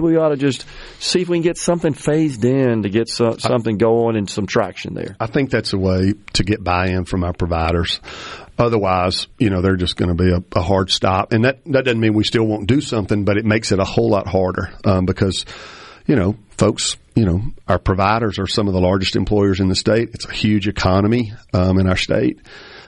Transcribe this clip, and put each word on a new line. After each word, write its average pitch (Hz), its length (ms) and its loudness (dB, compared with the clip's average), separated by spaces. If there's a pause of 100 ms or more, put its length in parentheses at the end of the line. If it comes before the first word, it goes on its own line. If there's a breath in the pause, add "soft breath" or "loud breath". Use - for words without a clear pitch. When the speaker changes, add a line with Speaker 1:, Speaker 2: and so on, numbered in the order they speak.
Speaker 1:
we 165 100 2
ought 160 140 2
to 147 80 0
just 135 280 -2 (320 loud breath)
see - 220 -2
if 175 80 -2
we 175 80 0
can 170 80 0
get 170 140 0
something 170 360 0
phased 147 520 0
in 123 380 2
to 101 60 0
get 113 200 0
so-, 113 260 0
something 113 420 -2
going 113 380 2
and 104 140 -2
some 98 180 -4
traction 95 460 -4
there. - 260 -10
Speaker 2:
I 120 80 -4
think 131 220 0
that's 110 240 -2
a 101 40 -2
way 95 360 2 (220)
to - 100 0
get 101 180 -2
buy-in 92 400 0
from 90 220 -2
our 87 80 -4
providers. 85 640 -2 (580 loud breath)
Otherwise, 98 680 0 (100)
you 110 120 2
know, 92 120 0
they're 95 140 4
just 90 220 -2
gonna 90 180 0
be 90 160 2
a, 90 100 0 (160)
a 98 40 0
hard 95 280 0
stop. 98 440 0
And 110 100 2
that, 131 220 0
that 131 180 0
doesn't 120 160 0
mean 110 140 2
we 104 100 2
still 113 220 0
won't 104 220 -2
do 131 120 4
something, 104 460 -2
but 101 120 2
it 110 60 0
makes 107 300 0
it 92 60 2
a 98 60 2
whole 117 240 0
lot 98 160 2
harder, 92 460 -2 (140)
um, 92 200 2
because, 95 400 -2 (640 loud breath)
you 156 80 4
know, 101 220 2 (140)
folks, - 440 0 (180)
you 113 120 4
know, 90 160 2 (260)
our 90 100 2
providers 101 640 0
are 92 80 -2
some 101 220 0
of 95 40 -2
the 92 60 2
largest 95 380 2
employers 101 420 2
in 95 80 2
the 95 80 0
state. 113 380 0
It's - 120 -12
a - 60 -14
huge 107 380 0
economy, 104 640 0 (200)
um, 92 240 2
in 95 120 2
our 92 80 0
state. - 420 0 (480 loud breath)